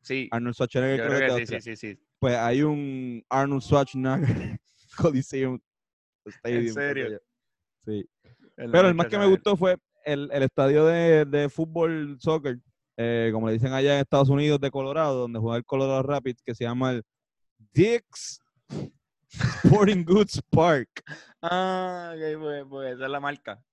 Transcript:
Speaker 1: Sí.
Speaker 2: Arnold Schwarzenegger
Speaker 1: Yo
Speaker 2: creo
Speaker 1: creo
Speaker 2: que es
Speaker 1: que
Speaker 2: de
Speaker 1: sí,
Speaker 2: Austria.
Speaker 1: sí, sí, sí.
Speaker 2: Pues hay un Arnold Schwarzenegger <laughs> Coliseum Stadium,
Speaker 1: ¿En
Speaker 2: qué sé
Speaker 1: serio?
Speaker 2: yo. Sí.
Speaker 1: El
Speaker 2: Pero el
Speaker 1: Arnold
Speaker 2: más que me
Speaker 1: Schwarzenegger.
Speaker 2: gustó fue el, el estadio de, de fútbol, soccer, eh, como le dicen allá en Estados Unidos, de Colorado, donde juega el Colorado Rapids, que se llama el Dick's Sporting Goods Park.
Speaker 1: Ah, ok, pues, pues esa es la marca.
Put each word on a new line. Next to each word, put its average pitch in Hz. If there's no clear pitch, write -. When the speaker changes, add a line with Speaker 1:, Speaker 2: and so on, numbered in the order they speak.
Speaker 1:
Sí. 131
Speaker 2:
Arnold 117
Schwarzenegger 131
Speaker 1:
Yo 113
Speaker 2:
creo 139
Speaker 1:
creo 131
Speaker 2:
que 120
es 110
Speaker 1:
que 113
Speaker 2:
de -
Speaker 1:
sí, -
Speaker 2:
Austria. 110
Speaker 1:
sí, -
sí, 104
sí. -
Speaker 2:
Pues 123
hay 120
un 135
Arnold 135
Schwarzenegger 131
<laughs> -
Coliseum 135
Stadium, 120
Speaker 1:
¿En 117
Speaker 2:
qué 110
sé 139
Speaker 1:
serio? 139
Speaker 2:
yo. 104
Sí. 107
Speaker 1:
El -
Speaker 2:
Pero 120
el 165
Speaker 1:
Arnold 180
Speaker 2:
más 170
que 208
me 202
Speaker 1:
Schwarzenegger. 190
Speaker 2:
gustó 196
fue 180
el, 143
el 139
estadio 139
de, 165
de 143
fútbol, 160
soccer, 139
eh, 117
como 110
le 110
dicen 127
allá 139
en 139
Estados 139
Unidos, 143
de 135
Colorado, 139
donde 117
juega 117
el 123
Colorado 135
Rapids, 131
que 120
se 123
llama 123
el 117
Dick's -
Sporting 196
Goods 190
Park. 156
Speaker 1:
Ah, 180
ok, 156
pues, 147
pues 135
esa 131
es 135
la 143
marca. 139